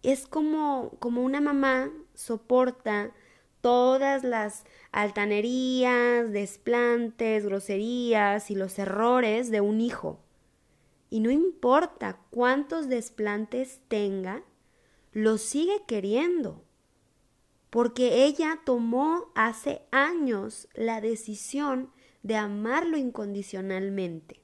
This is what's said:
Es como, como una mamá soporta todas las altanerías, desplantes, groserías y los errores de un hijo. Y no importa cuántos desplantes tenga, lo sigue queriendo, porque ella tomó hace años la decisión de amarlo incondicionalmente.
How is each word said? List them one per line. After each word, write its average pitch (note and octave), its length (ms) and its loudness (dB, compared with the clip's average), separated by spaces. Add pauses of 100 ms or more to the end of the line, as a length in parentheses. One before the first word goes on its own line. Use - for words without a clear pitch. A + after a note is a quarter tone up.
Es C4 240 0
como, D4+ 720 -2
como A#3+ 240 -2
una C#4 180 0
mamá C#4 500 2 (220)
soporta A#3 1000 -2 (480)
todas C4 640 4
las A3 420 -4 (260)
altanerías, A#3+ 1400 0
desplantes, A3+ 1120 0
groserías G#3 1040 0
y G3+ 40 -2
los F#3+ 220 -4
errores A3+ 760 2
de G#3+ 100 2
un G#3+ 180 2
hijo. A3+ 400 -4 (880)
Y A3 100 -2
no A3+ 120 2
importa D4 880 2 (100)
cuántos C#4 600 0
desplantes A3 1000 -4
tenga, G3 560 -4 (680)
lo A3 260 2
sigue F4 500 -2
queriendo, A#3 760 -2 (1040)
porque A#3+ 560 4
ella D#4 400 0
tomó B3+ 680 0
hace A3 560 -2
años C4 840 0
la A3+ 280 -4
decisión B3+ 920 -4 (320)
de G#3+ 120 -2
amarlo A3 640 -2
incondicionalmente. G3 1500 -6